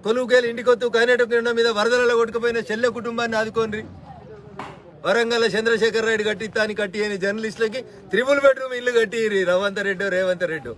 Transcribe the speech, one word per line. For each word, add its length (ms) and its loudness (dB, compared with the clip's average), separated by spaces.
కొలువుకేలి 460 2
ఇంటికొత్తు 440 2
కైనెట్ 360 4
కింద 260 0
మీద 200 4
వరదలలో 420 2
కొట్టుకుపోయిన 400 0
చెల్లె 280 0
కుటుంబాన్ని 440 -4
ఆదుకోండి. 400 -4
వరంగల్ 400 2
చంద్రశేఖర్ 540 0
రెడ్డి 200 0
కట్టిస్తా 360 -6
అని 160 -6
కట్టి 260 -6
అని 160 -6
జర్నలిస్టులకి 560 -4
త్రిబుల్ 340 2
బెడ్‌రూమ్ 340 4
ఇల్లు 200 -2
కట్టియ్యి 420 0
రవంత 360 0
రెడ్డో 280 -2
రేవంత్ 380 0
రెడ్డో. 240 -8